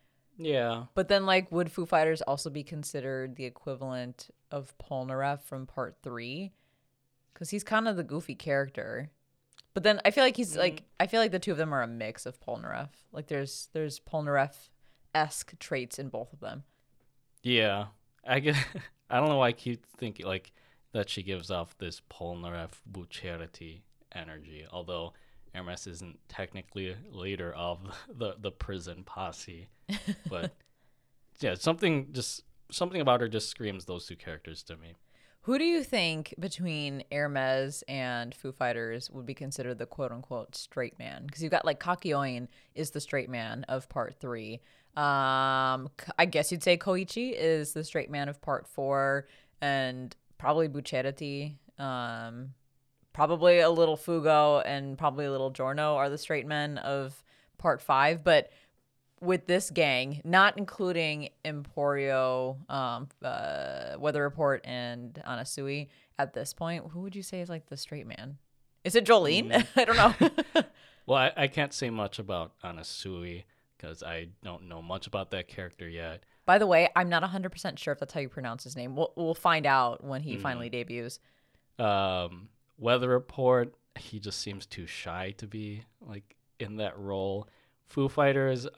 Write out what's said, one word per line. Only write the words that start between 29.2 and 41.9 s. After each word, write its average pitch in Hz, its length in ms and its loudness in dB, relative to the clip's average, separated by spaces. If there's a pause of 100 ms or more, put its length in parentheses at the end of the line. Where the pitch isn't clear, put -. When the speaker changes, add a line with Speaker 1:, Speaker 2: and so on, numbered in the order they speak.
Speaker 2:
<laughs> 208 80 -4 (320)
Speaker 1:
But, 170 240 -6 (840)
yeah, 101 160 0
something 156 560 0
just, - 320 -8 (280)
something 180 300 -2
about 123 200 6
her 120 60 0
just 107 220 -4
screams 98 360 -8
those 87 200 -8
two 87 100 -14
characters 80 480 -14
to 82 140 -16
me. 82 160 -20 (480)
Speaker 2:
Who 254 180 0
do 320 60 2
you 339 180 2
think 165 560 -2
between 156 720 -6
Hermes 139 800 -2
and 123 440 -6
Foo 131 200 -12
Fighters 117 580 -4
would 127 140 -12
be 135 80 -8
considered 131 440 -8
the 117 80 -6
quote-unquote 120 720 -8
straight - 420 -8
man? - 320 -12
'Cause 143 140 -12
you've 160 80 0
got, - 140 4
like, 147 160 0
Kakyoin 139 640 0 (280)